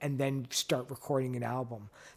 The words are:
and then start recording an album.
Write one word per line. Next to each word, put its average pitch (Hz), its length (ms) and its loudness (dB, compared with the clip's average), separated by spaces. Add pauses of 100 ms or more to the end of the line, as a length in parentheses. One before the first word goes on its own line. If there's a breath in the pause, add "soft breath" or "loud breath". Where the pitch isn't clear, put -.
and 143 140 0
then 135 320 2
start 127 400 2
recording 131 460 0
an 120 80 0
album. 117 460 -2 (280 loud breath)